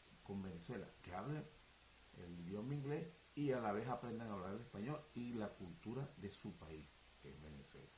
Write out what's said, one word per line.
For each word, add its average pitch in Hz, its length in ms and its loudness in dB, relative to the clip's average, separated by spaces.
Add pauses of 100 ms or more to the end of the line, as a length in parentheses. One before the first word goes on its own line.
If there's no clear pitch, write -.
(220)
con 98 180 0
Venezuela? 92 480 0 (140)
Que 90 100 -6
hablen 127 320 2 (720)
el 87 220 -4
idioma 104 340 2
inglés 147 340 2 (260)
y 143 160 8
a 123 100 8
la 107 120 6
vez 110 160 4
aprendan 117 400 2
a 104 60 2
hablar 95 200 2
el 113 60 0
español 117 440 0 (100)
y 120 200 2
la 107 140 4
cultura 107 680 -2
de 98 140 -2
su 98 240 -4
país, 80 340 -8 (320)
que 71 100 -10
es 69 120 -10
Venezuela. 71 560 -10